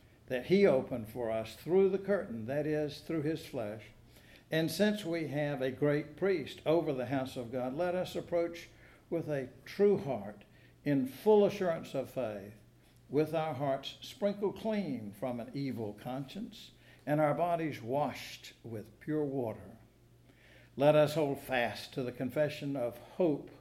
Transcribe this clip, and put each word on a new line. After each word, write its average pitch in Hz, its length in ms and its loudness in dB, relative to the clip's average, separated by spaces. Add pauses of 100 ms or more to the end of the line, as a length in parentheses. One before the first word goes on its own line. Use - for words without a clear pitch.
(280)
that 123 180 -4
he 196 220 6
opened 131 420 2
for 120 220 -4
us 113 240 -4
through 190 340 4
the 190 80 0
curtain, 185 480 -2
that 147 220 -2
is, 151 320 -2
through 165 240 -2
his 156 200 -2
flesh, 110 460 -8 (600)
and 160 180 4
since 208 340 2
we 165 240 -2
have 143 360 0
a 131 80 0
great 147 440 2
priest 180 500 0
over 151 280 4
the 127 140 -2
house 131 280 -2
of 117 160 -6
God, 127 240 -2
let 180 200 0
us 180 200 -4
approach 170 540 -2 (400)
with 165 200 -2
a 135 200 -2 (160)
true 202 320 4
heart 110 460 -6 (400)
in 139 240 2
full 208 360 6
assurance 175 520 0
of 127 140 -2
faith, 107 440 -4 (580)
with 151 220 2
our 156 220 -2
hearts 139 460 -4
sprinkled 202 560 -4
clean 156 640 -4
from 123 200 -4
an 110 160 -10
evil 117 380 -4
conscience - 800 -10 (360)
and 151 120 2
our 147 140 4
bodies 160 480 0
washed 127 720 -4 (100)
with 110 360 -12
pure 151 240 -2
water. 117 540 -4 (1000)
Let 147 200 8
us 151 200 6
hold 143 240 0
fast 120 540 -2
to 139 100 -2
the 123 80 -4
confession 143 640 -2
of 120 220 -4
hope - 520 -2 (120)